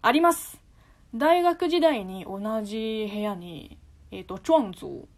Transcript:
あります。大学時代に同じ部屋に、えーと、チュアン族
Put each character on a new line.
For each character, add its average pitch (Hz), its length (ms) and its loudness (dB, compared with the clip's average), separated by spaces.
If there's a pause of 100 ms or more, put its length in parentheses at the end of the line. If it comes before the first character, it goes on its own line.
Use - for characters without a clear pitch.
あ 226 100 6
り 302 80 6
ま 339 140 6
す。 - 260 -12 (540)
大 320 280 4
学 349 280 0
時 339 100 2
代 277 240 2
に 190 220 -10
同 214 360 -4
じ 220 480 -6
部 208 100 -6
屋 208 140 -2
に、 175 440 -14 (320)
え 190 100 -12
ー 185 40 -16
と、 185 140 -10
チ - 140 0
ュ 320 40 6
ア 302 40 6
ン 196 120 -4
族 139 460 -14